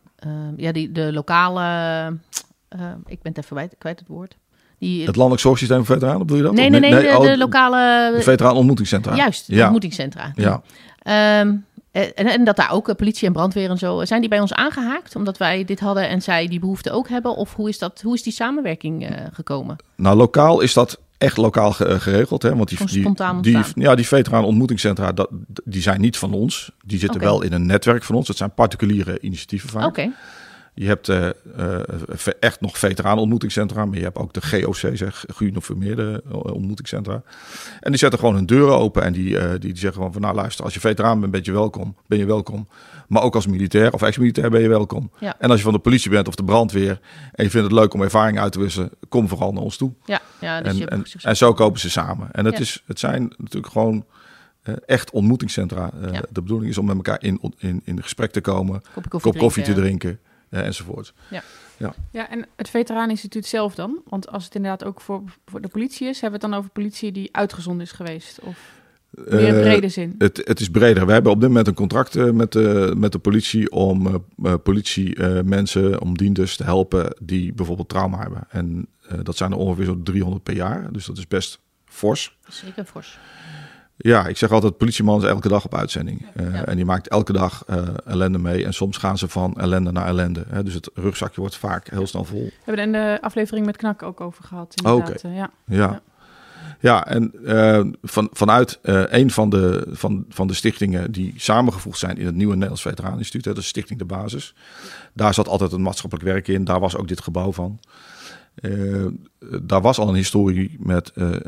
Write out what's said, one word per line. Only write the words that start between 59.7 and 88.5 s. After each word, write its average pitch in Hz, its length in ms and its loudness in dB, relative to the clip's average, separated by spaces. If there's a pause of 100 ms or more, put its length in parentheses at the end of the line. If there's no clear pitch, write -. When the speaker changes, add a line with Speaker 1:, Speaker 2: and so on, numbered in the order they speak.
Speaker 1:
drinken. 95 260 0
Speaker 2:
drinken, 87 220 -8 (280)
eh, 101 180 -6
enzovoort. 98 460 -12 (180)
Speaker 1:
Ja. 190 120 -12 (340)
Speaker 2:
Ja. - 160 -8 (180)
Speaker 3:
Ja, 226 200 -12
en 226 160 -10 (100)
het - 140 -10
Veteraaninstituut 226 760 -4
zelf 214 280 -4
dan? 247 340 -8
Want 190 200 -8
als 180 160 -10
het - 100 -14
inderdaad 190 300 -6
ook 196 160 -10
voor, 196 220 -10 (240)
voor 196 140 -14
de 196 80 -10
politie 254 400 -6
is, 262 120 -8
hebben 208 200 -6
we 214 60 -6
het 208 80 -4
dan 202 60 -4
over 196 120 -12
politie 208 400 -8
die 196 200 -10
uitgezonden 175 540 -4
is - 60 -18
geweest? 165 480 -14
Of 180 160 -14 (540)
meer - 460 4
Speaker 2:
Eh, 107 40 6
Speaker 3:
brede 196 280 6
zin? 175 300 -6
Speaker 2:
het, - 260 2
het - 160 0
is 95 100 -2
breder. 101 360 6
We 101 60 6
hebben 110 200 6
op 104 80 2
dit 127 80 6
moment 117 180 6
een 98 80 4
contract, 107 420 -2
eh, 123 140 4
met 113 220 2
de, 104 440 4
met 104 160 2
de 92 60 -4
politie 107 540 0
om, 95 340 2
eh, 95 80 0 (280)
eh, 90 200 2
politie, 98 520 -2
eh, 92 300 0
mensen, 98 580 0
om 90 160 -2
dienders 98 380 0
te - 80 -8
helpen 92 580 0
die 90 300 -4
bijvoorbeeld 90 360 -6
trauma 95 300 -4
hebben. 95 320 -12
En, 87 360 -6 (220)
eh, 87 140 -8
dat 87 140 -8
zijn 95 160 -4
er - 60 -6
ongeveer 92 260 -2
zo'n 90 180 -4
driehonderd 95 400 -2
per 98 120 -8
jaar. 104 380 -6
Dus 101 140 -10
dat 92 120 -12
is 92 100 -14
best - 300 -4 (260)
fors. - 540 -4 (100)
Speaker 1:
Zeker 190 360 -16
fors. - 340 -20 (840)
Speaker 2:
Ja, 110 240 6
ik - 100 -6
zeg 107 160 0
altijd, 107 240 4
politieman 107 460 2
is 101 60 2
elke 98 200 0
dag 101 160 2
op - 100 -10
uitzending. - 600 -6
Speaker 1:
Ja. - 100 -8
Speaker 2:
Eh, 90 100 -4
Speaker 1:
Ja. 90 100 -6
Speaker 2:
en - 120 -4
die 180 80 0
maakt 92 240 -2
elke 104 240 0
dag, 95 340 -2
eh, 90 160 -4 (220)
ellende 92 340 0
mee. 87 260 -2